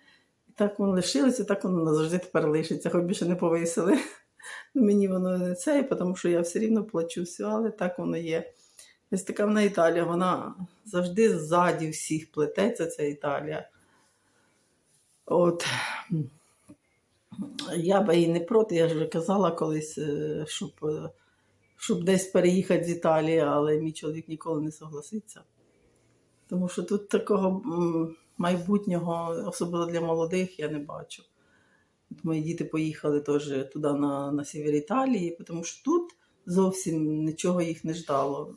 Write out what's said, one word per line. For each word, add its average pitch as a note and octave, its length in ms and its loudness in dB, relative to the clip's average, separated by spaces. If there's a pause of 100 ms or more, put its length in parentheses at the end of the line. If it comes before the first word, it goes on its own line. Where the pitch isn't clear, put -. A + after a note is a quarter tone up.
(500)
І - 20 -20
так G3+ 280 -2
воно G3 140 2
лишилося, A#3+ 500 2
так G3+ 200 -2
воно F#3 200 2
назавжди D#3+ 340 2
тепер D#3+ 320 0
лишиться, D#3 400 0
хоч F3 140 2
більше F3 220 -2
не E3+ 100 2
повисили. E3+ 680 2
<laughs> - 40 -12 (680)
Ну, C4 100 4
мені G3+ 240 6
воно F#3 300 0
не F3+ 180 0
це, C#4+ 280 2
тому F3+ 320 -2
що F#3 140 -2
я E3+ 120 4
все E3+ 180 -2
рівно A3 240 2
плачу E3 400 -4
все, F3+ 200 -8
але G#3+ 280 0
так F3+ 280 -4
воно E3+ 180 -2
є. E3 360 -4 (580)
Ось F#3 120 -2
така - 220 -2
вона G#3+ 160 4
Італія, F3 420 4
вона F3 520 0 (300)
завжди F3+ 540 2
ззаді D#3+ 500 2
всіх D#3 420 -4
плететься, E3 560 0
ця D#3+ 160 -6
Італія. D3 680 -4 (1600)
От. E3+ 360 4 (2000)
Я F#3+ 240 2
би E3+ 160 4
і E3+ 100 4
не E3+ 120 2
проти, G#3 360 2
я E3 140 4
ж D#3+ 60 0
вже D#3 120 0
казала F3+ 440 0
колись, D#3 460 -4
е, D3+ 500 -4
щоб, D#3 240 -8 (120)
е, D#3 260 -4 (680)
щоб F3+ 260 -2
десь F#3+ 240 4
переїхати F3+ 560 4
з E3+ 60 -2
Італії, D#3+ 500 2
але D3 380 2
мій D#3 140 -2
чоловік D#3+ 360 -8
ніколи D#3+ 340 -6
не D#3 100 -4
согласиться. D#3 680 -12 (1080)
Тому F3+ 220 -2
що F3+ 140 -6
тут G3+ 260 -4
такого, F#3+ 560 2
м, E3 500 0 (220)
майбутнього, F3 1120 0
особливо F3 380 -2
для E3+ 160 -2
молодих, E3 580 -2
я D3+ 100 -4
не D3+ 100 -6
бачу. - 440 -12 (880)
От - 120 -20
мої D#3+ 180 0
діти E3 240 -4
поїхали D#3 560 -2
теж C#3+ 520 -2
туди D3+ 200 0
на, C#3+ 380 -2
на C#3+ 140 -2
север D3+ 280 -4
Італії, G3 640 0 (100)
тому E3 160 -6
що - 200 -12
тут E4+ 320 0 (300)
зовсім E3+ 800 0
нічого F3 380 0
їх E3 220 -4
не D#3+ 100 -2
ждало, C#3+ 640 -2